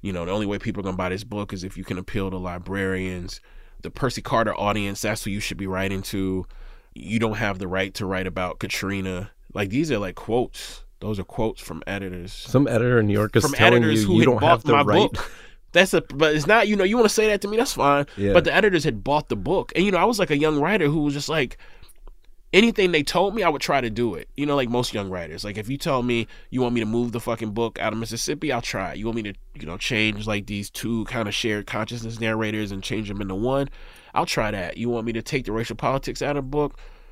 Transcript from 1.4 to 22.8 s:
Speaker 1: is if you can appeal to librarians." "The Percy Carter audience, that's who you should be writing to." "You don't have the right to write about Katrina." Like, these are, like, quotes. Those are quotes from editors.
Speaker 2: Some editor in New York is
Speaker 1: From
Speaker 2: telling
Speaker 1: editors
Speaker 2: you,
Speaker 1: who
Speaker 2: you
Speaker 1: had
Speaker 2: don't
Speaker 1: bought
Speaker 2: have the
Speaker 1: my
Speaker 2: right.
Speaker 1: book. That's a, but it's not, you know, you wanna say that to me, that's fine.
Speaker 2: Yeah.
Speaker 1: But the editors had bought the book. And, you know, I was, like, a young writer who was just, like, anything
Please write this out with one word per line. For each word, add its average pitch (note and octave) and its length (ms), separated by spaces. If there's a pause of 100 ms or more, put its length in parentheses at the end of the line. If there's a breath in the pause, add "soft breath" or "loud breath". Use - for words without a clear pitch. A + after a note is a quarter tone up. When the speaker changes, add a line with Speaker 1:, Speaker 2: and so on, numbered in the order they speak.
Speaker 1:
is F2+ 100
if F#2 140
you F#2 60
can F2+ 160
appeal F#2+ 320
to F#2+ 60
librarians." F#2 1040 (400 soft breath)
"The - 100
Percy B2 320
Carter A2+ 320
audience, G2+ 460
that's A2 220
who G#2+ 60
you G2+ 100
should - 180
be G2 100
writing F#2+ 360
to." F#2+ 440 (480 soft breath)
"You G2 240
don't A2 160
have G#2 240
the F#2+ 80
right F#2+ 260
to G2+ 140
write F#2 180
about F2+ 320
Katrina." F#2+ 720 (240)
Like, G2 160
these D3 220
are, A2 80
like, F#2+ 160
quotes. - 680 (160)
Those G2+ 200
are F#2 40
quotes - 380
from - 240
editors. F#2 480
Speaker 2:
Some C3+ 340
editor A#2+ 320
in G#2+ 60
New G2+ 80
York G#2 220
is A2 80
Speaker 1:
From C#3+ 100
Speaker 2:
telling A#2+ 300
Speaker 1:
editors A2 180
Speaker 2:
you, G#2 60
Speaker 1:
who F#2+ 60
Speaker 2:
you E3 80
Speaker 1:
had - 40
Speaker 2:
don't A#2+ 160
Speaker 1:
bought D#3 80
Speaker 2:
have E3+ 140
the E3 80
Speaker 1:
my C#3+ 100
Speaker 2:
right. C#3 300
Speaker 1:
book. - 200 (420 loud breath)
That's F#3 200
a, E3 80
but D3+ 340
it's D3 120
not, G#3+ 200
you G#3 80
know, G3 80
you G#3 140
wanna A3 120
say G#3+ 180
that G#3 140
to G#3 60
me, G#3 80
that's B3 180
fine. C#3+ 340 (100)
Speaker 2:
Yeah. G2 160
Speaker 1:
But B2 120
the D3 80
editors F3+ 300
had A#2 200
bought D3 260
the B2 60
book. C3 400
And, F3+ 100
you G#3 60
know, F3 80
I F3+ 60
was, A3+ 120
like, E3 140
a D3 60
young D3+ 220
writer E3+ 280
who D3+ 160
was D3 100
just, C#3+ 160
like, - 300 (920 soft breath)
anything G3+ 400